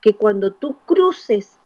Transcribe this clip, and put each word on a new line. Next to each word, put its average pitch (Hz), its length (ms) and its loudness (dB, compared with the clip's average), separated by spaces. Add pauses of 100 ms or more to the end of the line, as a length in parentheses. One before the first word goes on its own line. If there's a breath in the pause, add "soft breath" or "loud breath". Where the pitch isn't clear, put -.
que 208 140 2
cuando 196 360 -2
tú 277 340 -10
cruces 339 800 -2